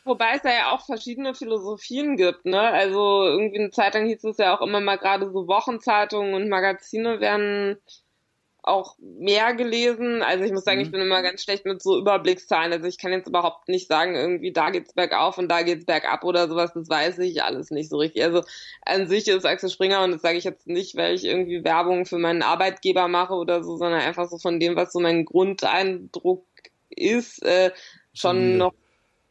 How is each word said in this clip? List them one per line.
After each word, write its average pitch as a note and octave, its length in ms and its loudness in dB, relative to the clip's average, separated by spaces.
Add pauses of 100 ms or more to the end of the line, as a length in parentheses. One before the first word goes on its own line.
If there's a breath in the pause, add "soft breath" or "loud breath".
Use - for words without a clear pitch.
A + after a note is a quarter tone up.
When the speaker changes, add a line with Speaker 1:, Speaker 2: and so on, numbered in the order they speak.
Speaker 1:
Wobei A#3+ 320 2
es C#4 60 -4
da C#4 80 0
ja A3+ 220 2
auch B3+ 140 -2
verschiedene B3+ 500 -8
Philosophien A3+ 800 -4
gibt, F3+ 300 2
ne? F#3 160 2
Also G3 640 4
irgendwie G3+ 340 2
eine G3+ 120 -2
Zeit G3+ 220 2
lang G#3+ 140 0
hieß A3 160 -4
es A3 140 -4
ja G3 200 4
auch - 80 -12
immer G3+ 140 0
mal, G3 180 0
gerade G3 340 0
so F#3 160 -4
Wochenzeitungen G#3 880 0
und G3 160 -2
Magazine G3+ 720 -2
werden G#3 580 0 (880 soft breath)
auch F#3 360 -2
mehr G3+ 540 0
gelesen. A#3 680 0
Also F#3 200 0
ich G#3+ 100 -2
muss F#3+ 100 -4
sagen, G3 160 0
Speaker 2:
Mhm. G3+ 60 -2
Speaker 1:
ich D#3+ 60 -8
bin F#3+ 100 -4
immer F#3 200 0
ganz F3+ 220 -4
schlecht G3 220 -4
mit F#3+ 160 -6
so F#3 180 2
Überblickszahlen. F3+ 720 0
Also E3+ 140 -4
ich F3+ 100 -6
kann F#3 140 -6
jetzt F#3 160 -4
überhaupt F3 400 -2
nicht F#3 200 -2
sagen, E3 280 2
irgendwie E3+ 360 -2
da E3 200 0
geht's F3 220 -6
bergauf F3 440 0
und F3+ 120 -2
da E3+ 120 2
geht's E3+ 240 -2
bergab - 380 0
oder F3 240 2
sowas. E3+ 260 -2
Das E3 160 -10
weiß D#3+ 300 0
ich F3+ 240 -2
alles C3+ 260 -4
nicht D3+ 200 -6
so D3+ 80 -4
richtig. D3+ 260 0
Also E3+ 200 2 (420 loud breath)
an F#3+ 220 0
sich G#3 200 0
ist F#3+ 180 2
Axel F#3 240 0
Springer, F#3+ 340 2
und F3+ 80 2
das D#3+ 100 -4
sage E3+ 160 0
ich F3 80 -6
jetzt - 220 -8
nicht, F3+ 280 -6
weil F3 200 0
ich F#3 100 -6
irgendwie F3 380 -2
Werbung F3 420 2
für F3+ 120 -4
meinen E3+ 240 0
Arbeitgeber F3+ 680 2
mache F3+ 280 0
oder F3 280 -2
so, E3+ 140 -8
sondern E3+ 240 0
einfach F3 280 -2
so E3+ 80 -12
von E3+ 220 -2
dem, E3+ 160 0
was F3 180 0
so F3+ 60 -2
mein E3+ 260 2
Grundeindruck F#3 1200 0 (440)
ist, - 540 -2
äh, F3+ 280 4 (420 loud breath)
schon F3+ 240 0
Speaker 2:
Solide. F#3 200 4
Speaker 1:
noch F3+ 160 2 (580)